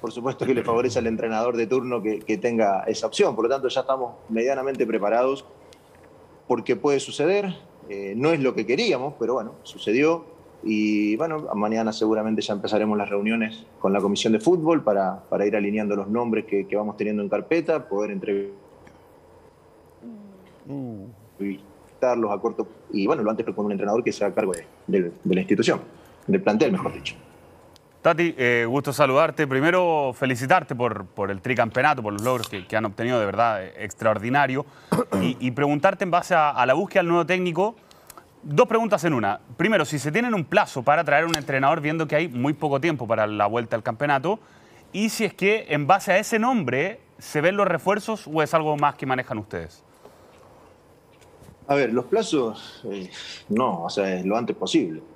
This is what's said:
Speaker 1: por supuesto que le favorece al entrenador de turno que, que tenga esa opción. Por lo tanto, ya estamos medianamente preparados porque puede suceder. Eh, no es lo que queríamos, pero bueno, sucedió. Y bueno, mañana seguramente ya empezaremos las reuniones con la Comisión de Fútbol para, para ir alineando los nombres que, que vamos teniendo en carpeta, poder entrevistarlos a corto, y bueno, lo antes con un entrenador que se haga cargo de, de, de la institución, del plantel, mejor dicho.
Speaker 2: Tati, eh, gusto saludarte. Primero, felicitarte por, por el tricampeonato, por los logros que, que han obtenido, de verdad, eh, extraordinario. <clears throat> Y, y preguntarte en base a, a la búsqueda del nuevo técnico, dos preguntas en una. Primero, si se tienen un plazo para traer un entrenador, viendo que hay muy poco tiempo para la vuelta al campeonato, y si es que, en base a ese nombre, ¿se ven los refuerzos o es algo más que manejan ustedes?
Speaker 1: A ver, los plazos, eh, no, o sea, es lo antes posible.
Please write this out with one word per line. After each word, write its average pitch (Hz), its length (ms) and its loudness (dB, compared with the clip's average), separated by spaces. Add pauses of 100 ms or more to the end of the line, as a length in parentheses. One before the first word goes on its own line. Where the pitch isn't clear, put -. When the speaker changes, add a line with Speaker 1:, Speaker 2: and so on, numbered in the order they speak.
Speaker 1:
por 113 100 -6
supuesto 123 360 -6
que 131 80 2
le 113 80 -2
favorece 120 340 0
al 117 80 0
entrenador 113 500 -2
de 113 120 0
turno 123 340 -2
que, 104 200 -2
que 110 180 -2
tenga 107 480 2
esa 110 180 -4
opción. 135 300 2
Por 110 100 0
lo 117 60 2
tanto, 131 160 -2
ya 127 140 -2
estamos 127 340 -4 (140)
medianamente 127 580 -2
preparados 110 580 0 (1000)
porque 120 280 0
puede 139 240 2
suceder. 180 540 0 (340)
Eh, 98 300 -8
no 143 140 4
es 160 80 2
lo 127 160 2
que 110 100 -2
queríamos, 147 540 0
pero 117 160 0
bueno, 113 260 -4
sucedió. 151 640 0 (380)
Y 107 540 2
bueno, 156 360 -2
mañana 110 400 0
seguramente 110 480 0
ya 107 120 -4
empezaremos 104 440 0
las 101 120 -2
reuniones 110 540 -2 (160)
con 98 140 0
la 107 80 2
Comisión 101 320 0
de 107 60 2
Fútbol 165 440 2
para, 95 460 0
para 101 160 0
ir 104 100 0
alineando 104 400 -2
los 98 120 -4
nombres 110 380 -2
que, 98 220 -2
que 98 80 -4
vamos 104 220 -4
teniendo 104 240 -4
en 98 80 -6
carpeta, 156 580 -2
poder 208 220 -2 (3250)
entrevistarlos 107 920 -2
a 101 80 -2
corto, 110 280 -2 (240)
y 101 160 0
bueno, 131 160 2
lo 107 80 2
antes 113 140 -4 (100)
con 104 100 -2
un 104 60 -2
entrenador 101 320 0
que 110 80 0
se - 140 -4
haga 92 100 -2
cargo 95 180 0
de, - 120 -10 (220)
de, 90 240 2 (120)
de 92 120 2
la 92 60 2
institución, 104 400 2 (460)
del 98 140 2
plantel, 165 300 2
mejor - 220 -2
dicho. - 220 -12 (840)
Speaker 2:
Tati, 165 340 2
eh, 120 320 4
gusto 139 240 -2
saludarte. 147 540 4
Primero, 151 680 2
felicitarte 135 580 2
por, 113 320 -2
por 98 240 -4
el 98 100 -4
tricampeonato, 127 640 2
por 104 120 -4
los 101 100 -6
logros 123 260 0
que, 92 160 -10
que 113 100 -8
han 110 100 0
obtenido, 117 340 -2
de 104 80 0
verdad, 104 360 0
eh, 92 100 -14 (100)
extraordinario. 120 840 0 (240)
<clears throat> 196 320 0
Y, 156 180 0
y 127 120 0
preguntarte 147 520 2
en 185 60 -2
base 175 240 0
a, 151 160 4
a 123 160 2
la 131 80 4
búsqueda 190 300 2
del 170 60 0
nuevo 170 180 4
técnico, 180 480 0 (680)
dos 151 260 4
preguntas 214 360 0
en 170 100 2
una. 104 260 0 (160)
Primero, 180 300 2
si 147 140 -4
se 151 120 -4
tienen 233 220 0
un 180 120 -2
plazo 175 360 0
para 147 220 4
traer 147 220 4
un 165 120 -2
entrenador, 139 420 0
viendo 156 280 -2
que 151 80 -2
hay 165 120 2
muy 131 260 -2
poco 143 280 -2
tiempo 143 240 -2
para 107 220 2
la 104 180 2
vuelta 117 300 0
al 110 80 -4
campeonato, 143 560 0 (540)
y 208 160 -2
si 214 160 -2
es 175 100 -4
que, 208 340 0
en 147 160 0
base 190 280 4
a 185 40 6
ese 214 220 0
nombre, 190 640 0 (180)
¿se - 220 -4
ven 185 140 4
los 202 120 2
refuerzos 202 680 -2
o 160 80 2
es 147 140 0
algo 151 220 2
más 147 180 2
que - 100 -8
manejan 127 320 -2
ustedes? 90 460 -10 (1800)
Speaker 1:
A 143 80 2
ver, 123 180 2
los 123 120 0
plazos, 147 840 -2
eh, 95 200 -8 (400)
no, 107 340 0
o 87 80 -6
sea, 95 240 0
es 90 100 -4
lo 101 120 2
antes 117 180 -2
posible. 90 480 -2 (120)